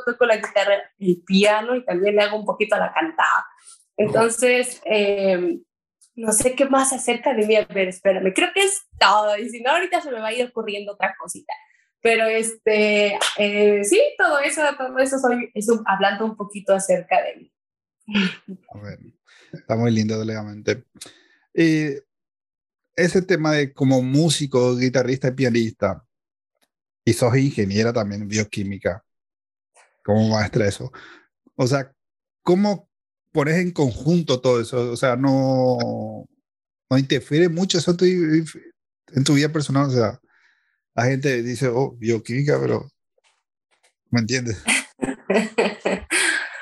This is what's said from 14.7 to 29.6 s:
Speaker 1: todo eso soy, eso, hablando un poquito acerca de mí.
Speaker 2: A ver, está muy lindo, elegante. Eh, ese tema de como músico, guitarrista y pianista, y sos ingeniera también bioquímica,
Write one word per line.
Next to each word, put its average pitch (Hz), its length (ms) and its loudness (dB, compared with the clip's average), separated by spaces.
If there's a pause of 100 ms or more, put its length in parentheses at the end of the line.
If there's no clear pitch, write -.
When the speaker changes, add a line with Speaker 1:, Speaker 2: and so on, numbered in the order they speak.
Speaker 1:
todo 262 220 -8
eso 269 220 2
soy, 247 340 -2
eso, 220 320 0
hablando 202 380 0
un 214 120 -4
poquito 196 380 -2
acerca 185 480 0
de - 140 -6
mí. - 160 -20 (1200)
Speaker 2:
A 104 60 -18
ver, 101 180 -16 (540)
está - 240 -6
muy 117 160 2
lindo, 110 280 0
elegante. 107 600 -6 (720)
Eh, 156 460 0 (960)
ese 180 260 2
tema 156 300 2
de 147 200 0
como 131 300 2
músico, 131 720 2
guitarrista 127 520 0
y 127 40 -2
pianista, 113 720 -2 (1000)
y 113 80 4
sos 120 240 2
ingeniera 113 560 0
también 104 340 -4
bioquímica, 98 800 -6 (1000)